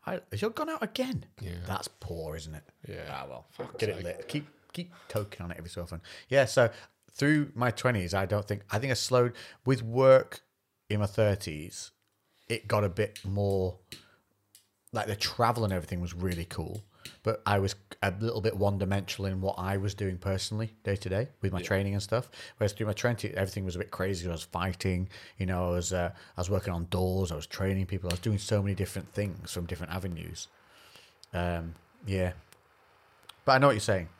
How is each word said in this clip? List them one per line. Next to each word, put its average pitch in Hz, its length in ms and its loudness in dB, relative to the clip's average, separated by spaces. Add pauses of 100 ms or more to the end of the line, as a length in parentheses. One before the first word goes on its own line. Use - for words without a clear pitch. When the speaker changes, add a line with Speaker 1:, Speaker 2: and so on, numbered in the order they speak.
Speaker 1:
I, 180 140 -6 (120)
has 104 100 -4
your 226 100 0
gone 311 180 -4
out 320 140 -4
again? 254 420 -4 (140)
Speaker 2:
Yeah. 92 120 -8 (140)
Speaker 1:
That's - 220 -6
poor, 82 480 -8
isn't 78 180 -12
it? 76 100 -14 (220)
Speaker 2:
Yeah. 90 240 -10
Speaker 1:
Ah, 67 200 -8
well, 64 220 -14
Speaker 2:
Fuck's - 260 -12
Speaker 1:
get 107 100 0
it 98 80 -2
Speaker 2:
sake. 92 80 -10
Speaker 1:
lit. - 240 -8
Keep, 147 200 -6 (260)
keep 175 200 -12 (140)
toking 104 380 -6
on 87 60 -8
it - 60 -10
every 85 120 -12
so 87 140 -8
often. 85 180 -10 (260)
Yeah, 135 160 6
so 120 260 6 (440)
through 147 420 4
my 123 160 2
twenties, 101 420 2
I 98 120 4
don't 101 200 0
think, 101 240 -4
I 107 100 0
think 131 120 0
I 120 40 2
slowed, 123 360 4 (340)
with 127 160 2
work 131 600 8 (480)
in 104 100 2
my 104 60 4
thirties, 98 840 0 (580)
it 117 180 -2
got 104 160 2
a 98 60 2
bit 101 340 -2
more, 98 540 2 (1120)
like, 107 160 -2
the 107 80 -2
travel 117 480 2
and 98 100 2
everything 87 280 -2
was 87 120 -4
really 87 320 -2
cool, 95 380 -8 (400)
but - 220 0
I 101 140 4
was 98 160 0 (280)
a 95 160 2
little 113 220 0
bit 101 140 2
one-dimensional 98 760 0
in 95 100 -2
what 95 160 0
I 95 200 0
was 98 180 -2
doing 95 220 -2
personally, 104 680 -2
day 98 120 0
to 98 140 -6
day, 113 180 0 (140)
with 98 100 0
my 92 80 0
Speaker 2:
Yeah. 87 60 -6
Speaker 1:
training 98 280 2
and 98 100 0
stuff. 120 260 0 (280)
Whereas 101 160 2
through 113 140 -4
my 107 60 0
twenties, 110 420 -2
everything 95 300 -2
was 87 100 -4
a 90 40 -6
bit - 100 -6
crazy 92 360 -4
'cause 90 40 -2
I 85 40 -2
was 80 100 -6
fighting, 90 680 -2 (300)
you 95 80 0
know, 90 200 0
I 87 40 2
was, 87 200 0
uh, 87 200 0 (260)
I - 40 -6
was 87 100 -2
working 95 220 0
on 85 120 -2
doors, 92 460 0
I 82 40 -4
was 76 120 -8
training 95 400 0
people, 92 220 -4
I 87 40 0
was 87 60 -2
doing 104 180 0
so 101 240 0
many 98 140 0
different 92 380 -4
things 101 380 -4
from 87 140 -4
different 82 280 -6
avenues. 82 540 -6 (840)
Um, 85 400 -2 (320)
yeah. 92 280 2 (1120)
But 139 100 6
I 131 40 8
know 139 100 8
what 135 60 8
you're 104 80 2
saying. 92 280 2 (100)